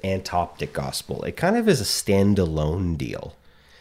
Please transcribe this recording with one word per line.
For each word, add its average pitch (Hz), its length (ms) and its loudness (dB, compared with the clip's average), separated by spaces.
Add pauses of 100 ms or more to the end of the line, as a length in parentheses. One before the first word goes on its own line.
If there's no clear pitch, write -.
antoptic 92 720 -4
gospel. - 500 -6
It - 140 -6
kind 190 200 2
of 226 120 2
is 151 120 4
a 104 40 -4
standalone 90 1120 2
deal. - 380 -8 (440)